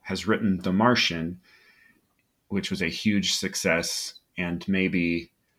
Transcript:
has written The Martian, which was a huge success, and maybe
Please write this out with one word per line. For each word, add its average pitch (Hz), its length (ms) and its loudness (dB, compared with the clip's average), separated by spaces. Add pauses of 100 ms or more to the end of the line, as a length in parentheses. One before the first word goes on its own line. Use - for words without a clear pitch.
has 92 260 -4
written 101 300 2
The 92 140 -2
Martian, 92 680 2 (1080)
which 95 220 -4
was 92 100 -4
a 87 60 0
huge 98 480 0
success, - 800 -2 (240)
and 87 300 -4
maybe 87 640 0 (260)